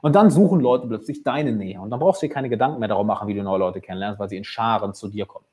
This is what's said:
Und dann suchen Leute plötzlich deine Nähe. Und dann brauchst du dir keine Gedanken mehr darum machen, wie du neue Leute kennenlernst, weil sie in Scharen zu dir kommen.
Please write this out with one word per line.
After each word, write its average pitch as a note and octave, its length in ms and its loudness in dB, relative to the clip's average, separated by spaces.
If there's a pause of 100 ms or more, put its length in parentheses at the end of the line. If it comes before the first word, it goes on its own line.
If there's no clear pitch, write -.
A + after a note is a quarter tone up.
Und D3 140 2
dann G3+ 160 8
suchen F3 280 6
Leute B2 280 2
plötzlich - 340 -8
deine C#3 300 -2
Nähe. F#2+ 280 -6
Und G2+ 120 -10
dann A#2+ 80 -6
brauchst F3+ 240 2
du D#3 40 -2
dir D3 60 -8
keine C3+ 160 -4
Gedanken B2 300 0
mehr A2 100 -2
darum G2+ 160 0
machen, G#2+ 220 -2
wie G#2 80 -4
du G2+ 80 -4
neue F#2+ 160 0
Leute F#2 220 -2
kennenlernst, G2 380 -8
weil G2+ 100 -6
sie F#2+ 80 -10
in G2 60 -10
Scharen G#2+ 520 -2
zu G#2 140 -12
dir G2+ 180 -8
kommen. - 260 -20